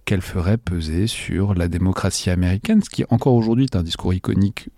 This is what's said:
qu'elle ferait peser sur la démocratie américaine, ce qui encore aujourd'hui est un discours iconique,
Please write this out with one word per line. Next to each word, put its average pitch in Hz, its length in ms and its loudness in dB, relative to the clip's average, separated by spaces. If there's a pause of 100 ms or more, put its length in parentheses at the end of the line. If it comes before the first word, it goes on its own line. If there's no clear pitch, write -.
qu'elle 95 160 -2
ferait 95 360 -2
peser 87 500 -2
sur 98 480 -2
la 87 120 0
démocratie 92 600 0
américaine, 92 540 2
ce - 80 -10
qui - 180 -2
encore 123 240 4
aujourd'hui 117 320 2
est 131 100 -4
un 90 60 2
discours 82 320 -2
iconique, 98 640 -2